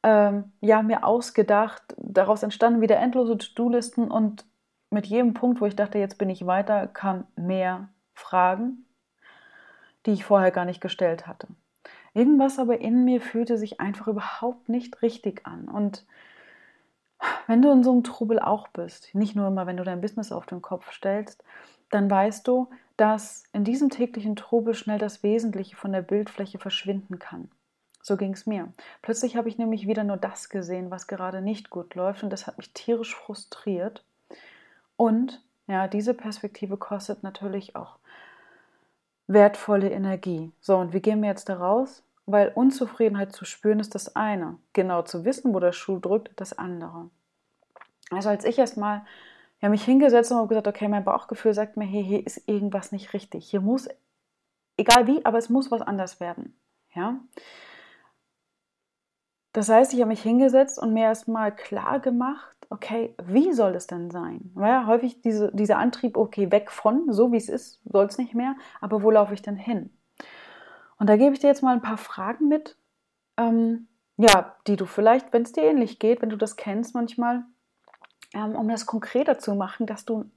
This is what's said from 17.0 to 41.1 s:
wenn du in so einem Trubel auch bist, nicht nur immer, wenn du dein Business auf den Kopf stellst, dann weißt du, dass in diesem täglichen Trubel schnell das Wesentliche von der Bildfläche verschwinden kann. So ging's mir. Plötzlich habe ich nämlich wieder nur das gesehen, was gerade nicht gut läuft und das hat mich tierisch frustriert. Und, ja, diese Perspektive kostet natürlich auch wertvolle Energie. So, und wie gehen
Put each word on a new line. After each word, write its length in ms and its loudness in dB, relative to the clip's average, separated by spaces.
wenn 160 4
du 100 8
in 120 6
so 80 4
einem 120 4
Trubel 360 -2
auch 300 -2
bist, 440 -14
nicht 220 -2
nur 120 0
immer, 200 -2
wenn 100 -8
du 60 -8
dein 180 -6
Business 300 -8
auf 160 -10
den 160 -12
Kopf 280 -12
stellst, 520 -6
dann 180 0
weißt 380 0
du, 240 0
dass 460 0
in 100 -2
diesem 280 0
täglichen 440 -4
Trubel 380 -2
schnell 240 -4
das 240 -6
Wesentliche 540 -2
von 160 -8
der 100 -2
Bildfläche 560 -6
verschwinden 600 -8
kann. 320 -16
So 160 -4
ging's 300 -6
mir. 260 -8
Plötzlich 340 -4
habe 120 -4
ich 100 -10
nämlich 260 -4
wieder 180 -2
nur 140 -2
das 320 -10
gesehen, 400 -8
was 160 -12
gerade 380 -8
nicht 260 -6
gut 240 -12
läuft 300 -4
und 80 -6
das 160 -10
hat 100 -14
mich 160 -20
tierisch 420 -4
frustriert. 880 -10
Und, 460 2
ja, 200 -2
diese 260 -2
Perspektive 600 -8
kostet 480 -10
natürlich 540 -10
auch 220 -16
wertvolle 600 4
Energie. 720 -6
So, 160 2
und 160 -2
wie 80 -2
gehen 220 0